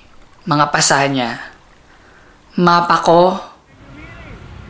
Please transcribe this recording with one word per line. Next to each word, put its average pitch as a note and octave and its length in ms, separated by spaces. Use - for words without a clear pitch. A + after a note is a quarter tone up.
mga D3 240
pasa D3+ 400
niya. B2 240
Mapa F3 400
ko, F3+ 400